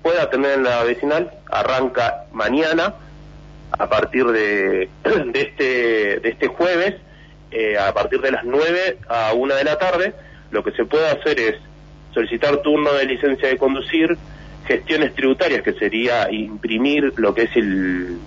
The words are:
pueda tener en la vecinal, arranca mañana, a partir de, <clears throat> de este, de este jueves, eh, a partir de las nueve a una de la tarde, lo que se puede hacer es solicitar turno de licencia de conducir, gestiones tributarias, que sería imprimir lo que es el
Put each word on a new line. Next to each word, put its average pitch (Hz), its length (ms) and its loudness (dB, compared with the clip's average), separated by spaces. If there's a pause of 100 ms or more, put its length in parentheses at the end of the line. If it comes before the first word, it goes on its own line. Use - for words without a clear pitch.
pueda 165 280 2
tener 139 220 2
en 135 120 2
la 123 200 2
vecinal, 143 480 0 (200)
arranca 120 800 0
mañana, 156 640 0 (840)
a 101 120 -4
partir 107 380 2
de, 101 680 0
<clears throat> - 80 -20
de 135 380 0
este, 117 800 0
de - 80 0
este 123 180 -2
jueves, 180 480 0 (560)
eh, 107 260 0
a 98 160 2
partir 104 280 0
de 131 100 2
las 117 140 -2
nueve 170 520 0 (120)
a 117 240 0
una 135 220 0
de 139 100 2
la 151 120 0
tarde, 185 360 0 (380)
lo 107 120 -2
que - 80 -2
se - 140 -2
puede - 240 2
hacer 147 280 0
es 113 180 0 (580)
solicitar 131 480 0
turno 147 320 2
de 139 140 2
licencia 131 420 0
de 131 80 2
conducir, 160 600 2 (500)
gestiones 143 480 0
tributarias, 131 480 2
que 104 100 0
sería 110 580 0
imprimir 113 880 0
lo 107 180 2
que 113 80 2
es 113 140 -2
el 92 680 -2